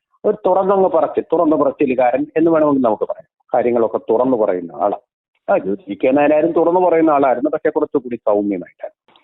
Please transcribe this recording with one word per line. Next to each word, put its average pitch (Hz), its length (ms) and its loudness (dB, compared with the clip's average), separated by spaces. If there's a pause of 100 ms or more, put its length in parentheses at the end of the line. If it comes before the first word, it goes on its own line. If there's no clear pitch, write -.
(240)
ഒരു 208 120 0 (100)
തുറന്നങ്ങ് 190 440 2
പറച്ചിൽ, 151 420 -2
തുറന്ന 160 240 2
പറച്ചിലുകാരൻ 131 680 0 (100)
എന്ന് 165 140 2
വേണമെങ്കിൽ 151 300 2
നമുക്ക് 110 220 0
പറയാം. - 520 -12
കാര്യങ്ങളൊക്കെ 117 440 0
തുറന്നു 123 380 0
പറയുന്ന 90 360 -2
ആളാണ്. 95 280 -4 (500)
ആ, 196 80 2
ജി 185 460 -6
കെ 131 60 2
നായനാരും 151 420 2
തുറന്നു 170 280 2
പറയുന്ന 165 300 2
ആളായിരുന്നു, 139 400 0
പക്ഷെ 156 200 -2
കുറച്ചുകൂടി 127 460 -4
സൗമ്യമായിട്ടാണ്. - 1080 -6